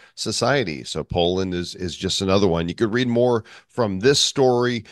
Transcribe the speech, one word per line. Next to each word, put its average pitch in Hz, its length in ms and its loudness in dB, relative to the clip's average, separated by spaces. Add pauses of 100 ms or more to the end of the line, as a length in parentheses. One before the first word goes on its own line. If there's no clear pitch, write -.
(160)
society." 113 680 -2
So 78 220 -6
Poland 90 480 0
is, 87 220 -6
is 90 200 -8
just 92 260 -4
another 98 260 2
one. 85 200 0
You 87 80 -6
could 110 180 0
read 123 140 0
more 120 380 2 (240)
from 101 320 -2
this 139 180 4
story 123 720 2